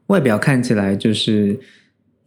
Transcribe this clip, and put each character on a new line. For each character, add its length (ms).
外 120
表 180
看 240
起 140
来 200
就 160
是 460